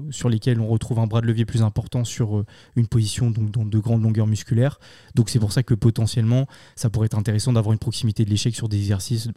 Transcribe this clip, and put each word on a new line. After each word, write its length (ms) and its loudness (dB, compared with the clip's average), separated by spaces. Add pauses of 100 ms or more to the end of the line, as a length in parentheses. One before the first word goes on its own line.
sur 180 -4
lesquels 320 2
on 80 0
retrouve 320 0
un 80 2
bras 140 0
de 40 0
levier 200 2
plus 160 0
important 420 -2
sur, 360 -2
euh, 60 -2 (300)
une 120 2
position 440 0
donc, 180 -2
dans 140 -2
de 160 0
grandes 240 0
longueurs 240 2
musculaires. 500 0 (380)
Donc 140 4
c'est 100 2
pour 140 0
ça 100 2
que 100 0
potentiellement, 720 2 (280)
ça 140 -2
pourrait 160 0
être 120 -2
intéressant 360 0
d'avoir 180 2
une 80 0
proximité 460 -2
de 40 0
l'échec 240 0
sur 140 -6
des 100 -2
exercices, 600 -2